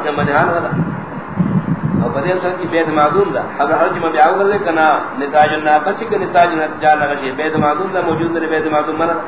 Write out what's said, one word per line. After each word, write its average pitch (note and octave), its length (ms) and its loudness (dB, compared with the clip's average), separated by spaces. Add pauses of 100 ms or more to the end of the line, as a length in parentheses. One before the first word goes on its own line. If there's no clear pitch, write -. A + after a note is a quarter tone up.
جمع D3 240 -2
دہان D3 220 2
ہوتا۔ E3+ 200 -2 (1300)
اور - 60 0
بدے D3+ 320 -2
صورت F3+ 200 -4
کی E3 100 -4
بید E3 160 0
معدوم D#3 460 2
دا، A#2+ 80 -2 (180)
حبل D3 140 2
حبل D#3+ 220 2
جمع E3 140 -2
بیاو D#3 300 4
کردے G3+ 260 2
کنا D#3+ 340 2 (200)
نتاج D3+ 340 2
الناقہ D3+ 360 2 (100)
چی A3+ 60 -6
کہ G#3 120 -2
نتاج F3 300 4
الناقہ D#3 340 -4
جا D#3 140 6
لگا D3 200 -2
چی، C3 160 -6
بید D3+ 240 -4
معدوم D3+ 380 0
دا F#3 120 0
موجود E3 300 -2
دا، E3 40 0 (100)
بید D#3 180 0
معدوم D#3 320 -2
مرد۔ E3 280 0